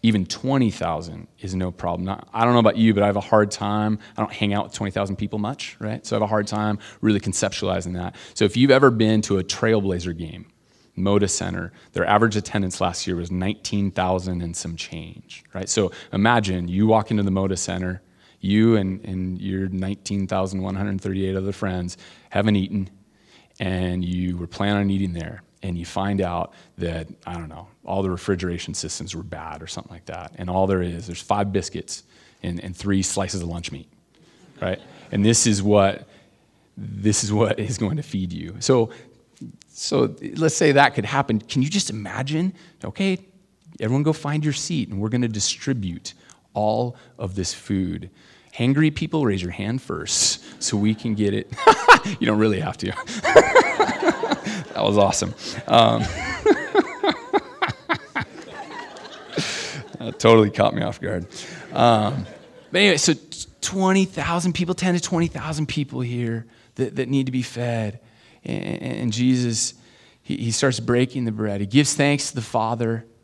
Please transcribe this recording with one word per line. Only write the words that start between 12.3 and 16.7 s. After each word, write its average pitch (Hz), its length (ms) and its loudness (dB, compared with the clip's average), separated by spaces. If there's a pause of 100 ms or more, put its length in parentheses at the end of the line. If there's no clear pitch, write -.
attendance 98 440 -2
last 87 260 -2
year 92 100 -2
was 87 140 -6
nineteen 98 600 -2
thousand 92 500 -2
and 85 160 -8
some 85 180 -10
change, - 800 -14
right? 92 160 -8
So 95 240 0 (220)
imagine 98 540 2
you 95 180 2